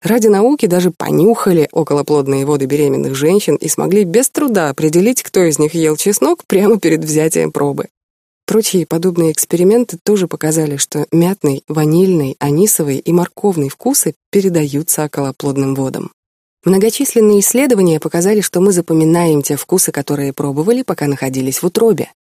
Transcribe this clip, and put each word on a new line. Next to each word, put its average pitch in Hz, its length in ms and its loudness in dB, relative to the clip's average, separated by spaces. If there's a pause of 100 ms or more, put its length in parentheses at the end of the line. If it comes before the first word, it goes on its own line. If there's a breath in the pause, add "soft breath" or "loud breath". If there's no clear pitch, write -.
ради 220 240 2
науки 220 400 2
даже 180 240 2
понюхали 165 800 2
околоплодные 143 720 0
воды 139 220 -2
беременных 139 480 0
женщин 156 400 2
и - 140 -4
смогли 160 340 0
без 196 280 0
труда 214 380 0
определить, 175 540 0
кто - 220 0
из 147 160 0
них 151 140 -2
ел 156 220 0
чеснок 262 480 -2
прямо 202 360 2
перед 160 240 0
взятием 156 480 0
пробы. - 340 -4 (600)
Прочие 190 380 0
подобные 170 460 -2
эксперименты 180 720 0
тоже 202 240 0
показали, 156 500 -2
что 147 360 -6
мятный, 165 560 0
ванильный, 156 720 0
анисовый 147 580 0
и - 140 -4
морковный 175 560 -2
вкусы - 460 -4 (180)
передаются 156 720 0
околоплодным 139 720 -4
водам. 135 340 -6 (540)
Многочисленные 208 760 2
исследования 196 600 2
показали, 185 400 0
что 180 200 -2
мы 196 120 4
запоминаем 165 720 2
те 143 120 -4
вкусы, 165 380 -2
которые 143 400 -4
пробовали, 151 500 -2
пока 170 240 -4
находились 135 560 -4
в 170 40 0
утробе. 214 440 0 (120)